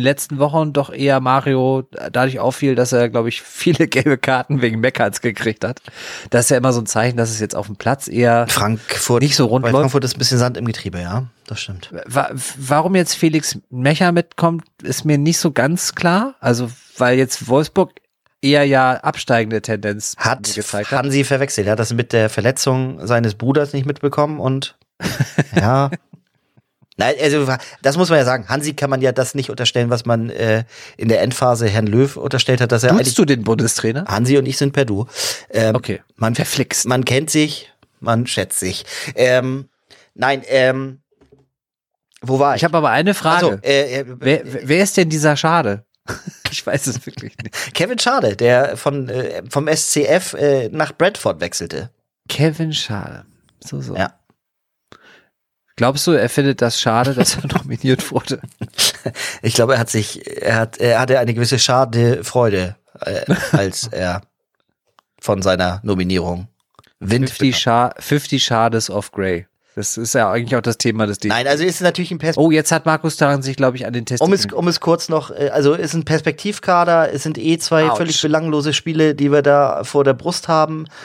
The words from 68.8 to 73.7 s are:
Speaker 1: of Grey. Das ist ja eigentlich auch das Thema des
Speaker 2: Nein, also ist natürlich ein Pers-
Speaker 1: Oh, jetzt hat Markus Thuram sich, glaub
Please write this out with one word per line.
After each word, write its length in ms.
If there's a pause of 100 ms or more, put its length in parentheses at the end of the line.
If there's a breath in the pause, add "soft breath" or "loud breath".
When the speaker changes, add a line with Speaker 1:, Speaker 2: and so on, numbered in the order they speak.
Speaker 1:
of 240
Grey. 340 (280)
Das 240
ist 160
ja 160
eigentlich 260
auch 60
das 160
Thema 280
des 180
Speaker 2:
Nein, 220
also 160
ist 200
natürlich 280
ein 80
Pers- 200
Speaker 1:
Oh, 120
jetzt 220
hat 140
Markus 320
Thuram 240
sich, 160
glaub 160